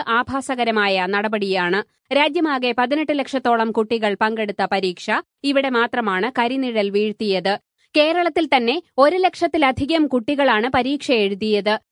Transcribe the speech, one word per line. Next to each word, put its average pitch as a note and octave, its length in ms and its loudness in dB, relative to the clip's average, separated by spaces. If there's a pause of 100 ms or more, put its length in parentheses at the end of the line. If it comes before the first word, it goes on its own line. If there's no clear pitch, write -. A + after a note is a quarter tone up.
ആഭാസകരമായ A3+ 960 0
നടപടിയാണ്. G3 760 0 (320)
രാജ്യമാകെ C#4+ 600 0
പതിനെട്ട് C4+ 420 -2
ലക്ഷത്തോളം A#3+ 580 0
കുട്ടികൾ A3 440 -2
പങ്കെടുത്ത A3 500 -2
പരീക്ഷ F#3+ 420 -4 (360)
ഇവിടെ C4+ 280 0
മാത്രമാണ് A#3 600 0
കരിനിഴൽ A#3+ 600 -2
വീഴ്ത്തിയത്. G3+ 600 0 (420)
കേരളത്തിൽ E4 500 2
തന്നെ B3+ 280 2 (240)
ഒരു D4 200 4
ലക്ഷത്തിലധികം D#4+ 880 0
കുട്ടികളാണ് B3+ 640 0
പരീക്ഷ C4+ 420 -2
എഴുതിയത്. G#3 600 0 (200)